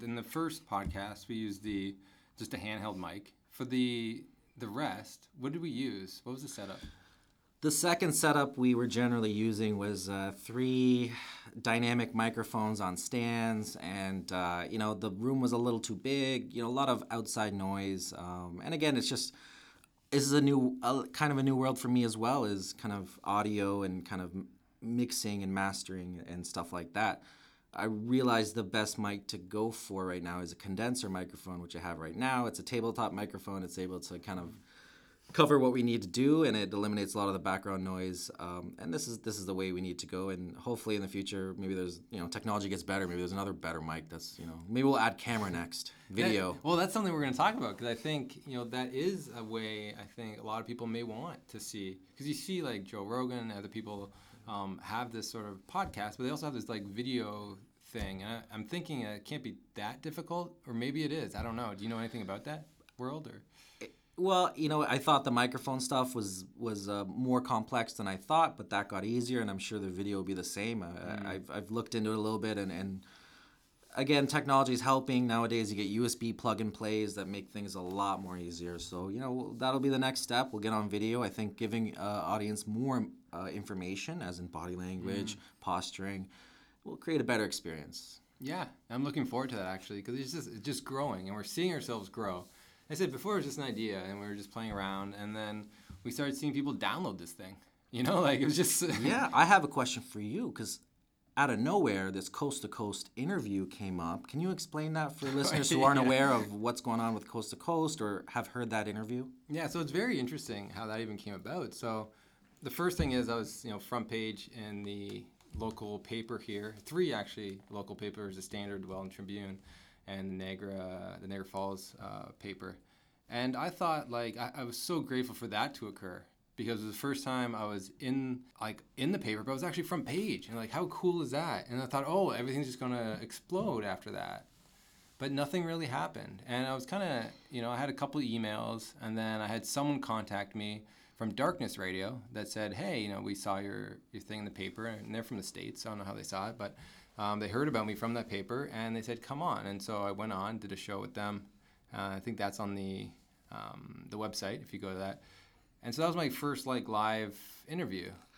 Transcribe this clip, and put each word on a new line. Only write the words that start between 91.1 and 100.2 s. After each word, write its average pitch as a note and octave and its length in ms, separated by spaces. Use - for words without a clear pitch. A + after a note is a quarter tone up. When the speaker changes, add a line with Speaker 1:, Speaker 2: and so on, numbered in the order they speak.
Speaker 1:
and G2+ 80
we're G#2 80
seeing F3 280
ourselves A2+ 360
grow. F#2 380
I D#3 60
said E3+ 160
before, D#3+ 220
it G3+ 60
was C#3+ 80
just C#3 120
an C#3+ 60
idea, G#2+ 400
and G2+ 160
we G2+ 60
were G2+ 100
just G2 160
playing A2+ 180
around, G2 440
and G#2 200
then G#2+ 340
we B2 80
started C#3 240
seeing D3 160
people C#3 220
download G#2 440
this E2+ 140
thing. G2 240
You B2+ 140
know, F3 160
<laughs> D#3 80
like, C3 120
it C#3+ 40
was D3+ 120
just - 260
Speaker 2:
Yeah, F#3 320
I C#3+ 140
have F#3 180
a - 40
question B2 340
for - 180